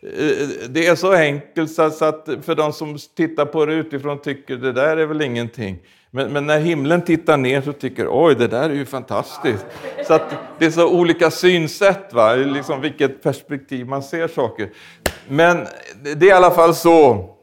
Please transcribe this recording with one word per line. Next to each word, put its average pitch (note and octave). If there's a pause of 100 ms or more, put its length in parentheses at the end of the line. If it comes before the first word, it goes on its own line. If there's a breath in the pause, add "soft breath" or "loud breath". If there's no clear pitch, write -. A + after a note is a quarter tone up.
eh, C#3+ (200)
det E3
är F3
så F3+
enkelt D3+
så, D#3+
så D#3
att D#3 (140)
för E3
de D3+
som D3 (180)
tittar D#3+
på D3+
det D3+
utifrån D3
tycker C#3
det B2
där D3
är D#3+
väl D3+
ingenting. A#2 (320 soft breath)
Men, C3
men C#3+
när D3+
himlen E3
tittar E3
ner C3+
så C#3+
tycker, B2+
"Oj, D3
det A#2
där B2+
är C#3+
ju C#3+
fantastiskt." A2 (400 loud breath)
Så D#3+
att - (240)
det E3
är D#3
så D#3+
olika E3+
synsätt, F3+
va? A#2
Liksom C#3
vilket C#3
perspektiv C3+
man C3+
ser E3
saker. A2+ (580 loud breath)
Men D#3+ (360)
det C#3+
är D3+
i G3
alla F3+
fall E3+
så C#3+ (120)